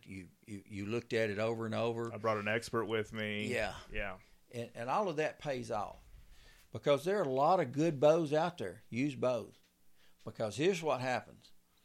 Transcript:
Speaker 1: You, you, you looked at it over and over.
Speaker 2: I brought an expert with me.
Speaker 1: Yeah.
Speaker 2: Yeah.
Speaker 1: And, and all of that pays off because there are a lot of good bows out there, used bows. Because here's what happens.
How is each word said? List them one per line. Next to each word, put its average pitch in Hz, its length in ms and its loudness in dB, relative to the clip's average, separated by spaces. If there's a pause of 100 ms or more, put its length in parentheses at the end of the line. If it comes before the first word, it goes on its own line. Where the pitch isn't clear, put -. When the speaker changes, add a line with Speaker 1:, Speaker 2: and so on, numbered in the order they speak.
Speaker 1:
You, 95 200 -12 (200)
you, 101 180 -10
you 101 220 -6
looked 117 260 -4
at 110 160 2
it 98 80 -4
over 113 300 -2
and 110 80 -4
over. 117 360 -2
Speaker 2:
I 113 60 -8
brought 107 220 2
an 104 80 -2
expert 113 380 0
with 107 280 0
me. 107 340 -4
Speaker 1:
Yeah. 113 260 0 (200)
Speaker 2:
Yeah. 104 200 -4 (380)
Speaker 1:
And, 120 220 -8
and 117 160 -8
all 196 180 0
of 156 100 -2
that 151 200 -2
pays 127 320 -6
off 104 300 -4 (720)
because 139 320 2
there 202 140 2
are 180 40 2
a 139 60 0
lot 147 300 6
of 127 140 0
good 151 260 2
bows 151 340 6
out 165 240 2
there, 95 320 -6
used 123 320 -2
bows. 120 320 0 (720)
Because 107 320 -4
here's 170 240 2
what 139 180 2
happens. 127 520 -4 (340)